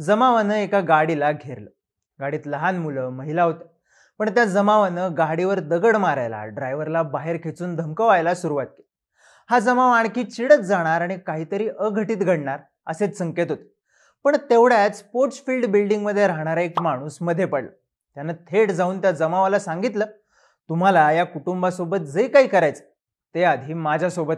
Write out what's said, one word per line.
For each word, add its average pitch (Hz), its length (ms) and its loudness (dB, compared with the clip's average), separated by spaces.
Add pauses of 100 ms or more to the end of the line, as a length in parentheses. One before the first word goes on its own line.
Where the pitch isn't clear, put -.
जमावानं 214 540 2
एका 202 260 0
गाडीला 156 520 2
घेरलं. 123 380 -12 (500)
गाडीत 143 260 -6
लहान 151 300 -2
मुलं, 139 320 -6
महिला 143 340 -4
होत्या. 170 240 0 (520)
पण 214 120 -2
त्या 226 140 2
जमावानं 196 720 2
गाडीवर 165 420 0
दगड 170 380 2
मारायला, 127 480 -2
ड्रायव्हरला 139 580 -4
बाहेर 151 340 -6
खेचून 165 400 -8
धमकवायला 170 580 2
सुरुवात 151 320 -4
केली. - 220 -20 (640)
हा 233 80 4
जमाव 247 320 2
आणखी 233 340 0
चिडत 262 360 4
जाणार 170 400 0
आणि 180 260 -4
काहीतरी 160 420 -4
अघटित 214 480 -2
घडणार 160 420 -2 (280)
असेच 202 320 -4
संकेत 170 320 -2
होते. - 240 -8 (500)
पण 285 120 4 (140)
तेवढ्यात 233 400 6
स्पोर्ट्स 233 560 -4
फील्ड 254 200 -2
बिल्डिंगमध्ये 208 600 2
राहणारा 165 340 -2
एक 170 200 -2
माणूस 151 400 -4
मध्ये 175 240 0
पडला. 135 260 -4 (440)
त्यानं 151 180 -8
थेट 196 380 0
जाऊन 180 300 -2
त्या 190 100 2
जमावाला 180 480 0
सांगितलं, 190 460 -4 (640)
"तुम्हाला 165 440 4
या 170 120 2
कुटुंबासोबत 180 720 -4
जे 170 320 -2
काही 262 200 6
करायचं 160 360 0 (500)
ते 170 100 0
आधी 147 300 0
माझ्यासोबत 160 640 -2